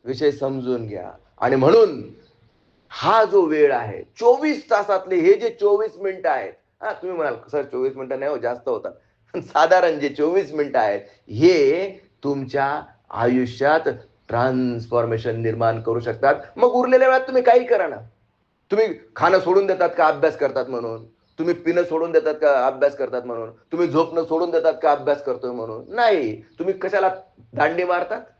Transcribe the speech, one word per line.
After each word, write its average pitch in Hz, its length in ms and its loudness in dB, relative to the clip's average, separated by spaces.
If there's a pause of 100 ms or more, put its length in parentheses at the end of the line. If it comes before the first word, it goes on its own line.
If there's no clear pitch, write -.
विषय 135 260 0
समजून 127 560 -4
घ्या. 95 240 -12 (300)
आणि 131 140 2
म्हणून 156 460 4 (920)
हा 214 280 2
जो 190 180 4
वेळ 151 320 2
आहे, 117 300 -6
चोवीस 269 680 0
तासातले 202 460 0
हे 180 180 6
जे 226 160 2
चोवीस 208 480 0
मिनिटं 185 320 -4
आहेत, 117 240 -4 (280)
हा, 214 120 -6
तुम्ही 180 240 -10
म्हणाल, 139 180 -4 (160)
"सर, 147 100 -2
चोवीस 131 340 -6
मिनिटं 135 240 -10
नाही 143 120 -4
हो, 135 60 -6
जास्त 120 320 -6
होतात." 107 220 -6 (440)
<laughs> - 20 -4
साधारण 165 600 2
जे 143 100 -2
चोवीस 151 440 -2
मिनिटं 139 260 -2
आहेत 104 220 0 (280)
हे 160 600 4 (340)
तुमच्या 139 580 -4 (280)
आयुष्यात 127 800 0 (380)
ट्रान्सफॉर्मेशन 117 1120 -2
निर्माण 113 400 0
करू 113 180 -2
शकतात. 120 360 0 (200)
मग 240 140 4
उरलेल्या 254 380 4
वेळात 262 140 4
तुम्ही 262 220 0
काही 247 220 6
करा 202 220 2
ना. 135 80 -8 (760)
तुम्ही 214 160 2 (280)
खाणं 180 240 4
सोडून 190 260 2
देतात 180 320 0
का 160 100 4
अभ्यास 151 300 0
करतात 131 320 -2
म्हणून? 117 360 -8 (340)
तुम्ही 165 140 -2
पिणं 170 300 -2
सोडून 165 280 -4
देतात 156 300 0
का 139 240 4
अभ्यास 135 300 0
करतात 127 280 -6
म्हणून? 113 280 -10
तुम्ही 170 360 -4
झोपणं 160 380 -2
सोडून 160 260 -2
देतात 160 220 0 (100)
का 151 80 4
अभ्यास 143 320 -2
करतोय 123 280 -6
म्हणून? 113 440 -12
नाही. 185 460 0
तुम्ही 185 320 -8
कशाला 190 420 -2 (380)
दांडी 165 300 0
मारतात? 180 380 -4 (180)